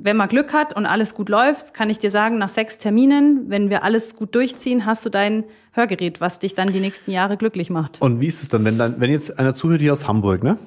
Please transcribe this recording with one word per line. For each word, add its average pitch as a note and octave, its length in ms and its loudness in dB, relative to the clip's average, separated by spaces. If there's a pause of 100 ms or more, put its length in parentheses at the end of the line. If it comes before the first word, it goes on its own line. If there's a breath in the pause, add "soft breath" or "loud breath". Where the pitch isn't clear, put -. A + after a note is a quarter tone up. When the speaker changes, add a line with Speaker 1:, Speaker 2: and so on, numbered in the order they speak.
Speaker 1:
wenn G#3 140 2
man G3+ 140 2
Glück C#4+ 240 0
hat D4+ 200 0
und G#3 120 -2
alles G#3+ 280 0
gut G3+ 140 -6
läuft, B3+ 460 0
kann G#3+ 160 -2
ich G#3+ 80 -2
dir G3+ 120 -2
sagen, G#3+ 280 0
nach G3 100 -2
sechs A3 300 -4
Terminen, C4+ 720 4
wenn G3+ 180 0
wir G3 160 0
alles A3+ 320 0
gut - 180 -10
durchziehen, B3 520 0
hast A3 180 -2
du A3 60 -4
dein G#3 340 0 (280 loud breath)
Hörgerät, F3+ 500 -2
was F3+ 160 -4
dich G3 160 -6
dann F#3+ 180 0
die F#3+ 80 0
nächsten G3 300 -4
Jahre G3 260 0
glücklich G3 320 -2
macht. D#3+ 320 -4
Speaker 2:
Und B2 200 2
wie C#3+ 80 2
ist D#3+ 140 -4
es - 60 -8
dann, A2 160 2
wenn A2 140 2
dann, A#2+ 200 0
wenn B2 120 2
jetzt D3 280 -2
einer C3 140 2
zuhört E3 300 0
hier D3 100 4
aus C#3+ 160 -2
Hamburg, G2+ 340 2
ne? E3 140 2 (100)